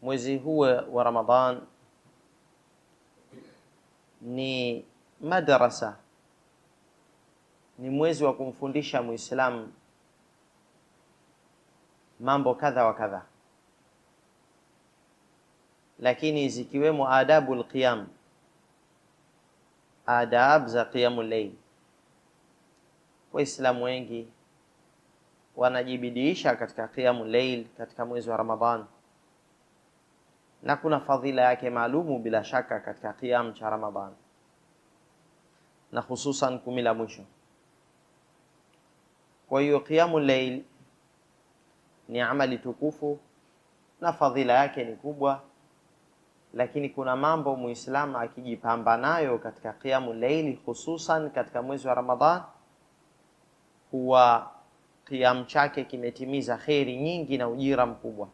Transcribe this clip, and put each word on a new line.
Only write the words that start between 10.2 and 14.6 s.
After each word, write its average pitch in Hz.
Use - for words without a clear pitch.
mambo 131
kadha 127
wa 110
kadha, 98